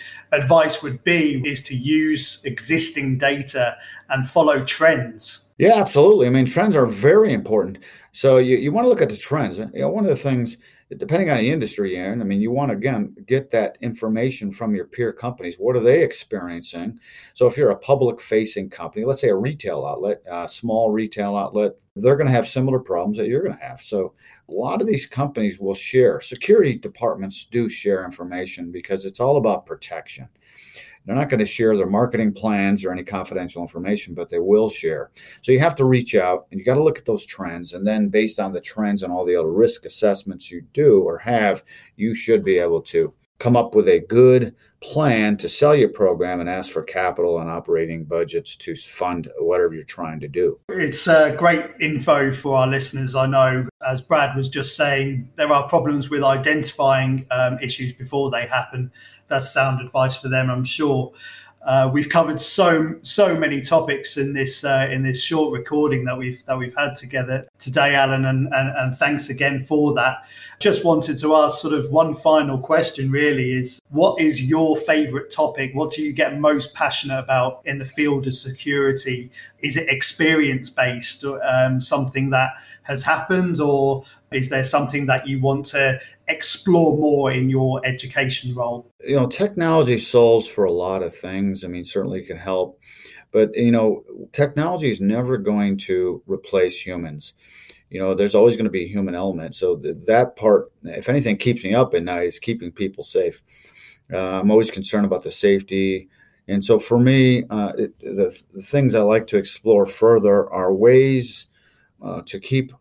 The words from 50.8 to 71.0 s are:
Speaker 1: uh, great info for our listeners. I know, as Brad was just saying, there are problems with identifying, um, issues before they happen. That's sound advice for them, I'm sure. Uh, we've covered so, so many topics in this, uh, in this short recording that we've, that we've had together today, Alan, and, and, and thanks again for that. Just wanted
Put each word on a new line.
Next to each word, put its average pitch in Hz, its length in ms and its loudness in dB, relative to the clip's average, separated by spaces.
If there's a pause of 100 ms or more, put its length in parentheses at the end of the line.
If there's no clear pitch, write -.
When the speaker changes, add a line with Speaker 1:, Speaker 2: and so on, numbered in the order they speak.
Speaker 1:
uh, 156 260 4
great 165 300 0 (160)
info 143 520 0
for 135 240 -2
our 131 120 2
listeners. 131 480 -4
I 131 100 2
know, 131 400 2 (180)
as 131 160 -4
Brad 139 360 0
was 135 120 -2
just 135 280 -6
saying, 139 580 -2
there 151 180 0
are 139 160 2
problems 147 400 0
with 147 140 -2
identifying, 135 1080 0
um, 127 280 0
issues 127 320 -6
before 135 380 -4
they 120 160 -4
happen. 127 460 -6 (340)
That's 135 260 -4
sound 135 280 0
advice 131 340 -2
for - 140 -10
them, 127 200 0
I'm 127 160 -2
sure. 131 480 -2 (520)
Uh, 131 280 4
we've 147 160 0
covered 156 320 2
so, 165 520 2 (100)
so 185 360 2
many 143 220 -2
topics 143 560 -2
in 139 160 -2
this, 135 320 -4
uh, 139 260 0
in 131 140 -2
this 127 180 -2
short 156 340 0
recording 135 480 0
that 127 140 -6
we've, 123 260 -10
that 131 140 -4
we've 123 180 -8
had 143 200 -2
together 131 500 -6 (140)
today, 143 340 2
Alan, 135 300 2
and, 131 280 0
and, 135 240 -2
and 127 200 -4
thanks 147 320 -2
again 139 340 -2
for 147 320 0
that. 127 300 -2 (340)
Just 196 260 0
wanted 151 340 0